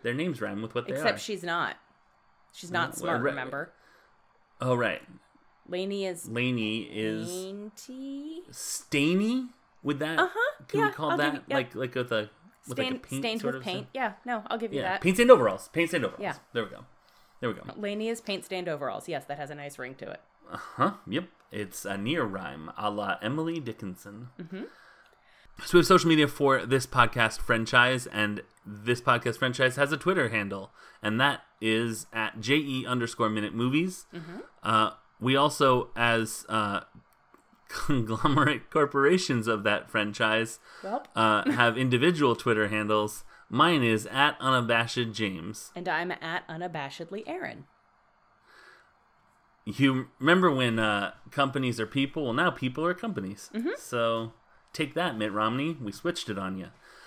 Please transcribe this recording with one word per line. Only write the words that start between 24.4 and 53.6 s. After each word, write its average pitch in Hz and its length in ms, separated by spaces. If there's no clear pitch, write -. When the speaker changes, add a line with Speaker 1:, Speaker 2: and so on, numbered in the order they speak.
Speaker 2:
Mm-hmm. 185 220
Speaker 1:
So - 100
we 175 60
have 170 60
social 170 220
media 151 200
for 135 360
this 127 220
podcast 117 540
franchise, 123 640
and 104 360
this 107 360
podcast 120 380
franchise 127 380
has 143 160
a 156 40
Twitter 165 340
handle, 101 420
and 107 180
that 139 220
is 110 520
at 110 280
J 123 160
E 135 300
underscore 117 440
Minute 107 240
Movies. 143 580
Speaker 2:
Mm-hmm. 170 260
Speaker 1:
Uh, 110 280
we 127 160
also, 139 580
as, 117 540
uh, 104 320
<laughs> - 400
conglomerate 135 1040
corporations 139 760
of 110 180
that 104 260
franchise, 110 680
Speaker 2:
Welp. 226 220
Speaker 1:
uh, 208 380
have 117 260
individual 131 580
Twitter 107 320
handles. 107 560
Mine 151 360
is 110 220
at 139 340
unabashedjames. 113 1400
Speaker 2:
And 180 120
I'm 175 220
at 165 380
unabashedlyaaron. 170 1160
Speaker 1:
You 131 420
remember 175 320
when, 123 280
uh, 104 340
companies 131 500
are 110 60
people? 139 380
Well, 120 100
now 165 160
people 139 340
are 175 100
companies. 104 600
Speaker 2:
Mm-hmm. 226 240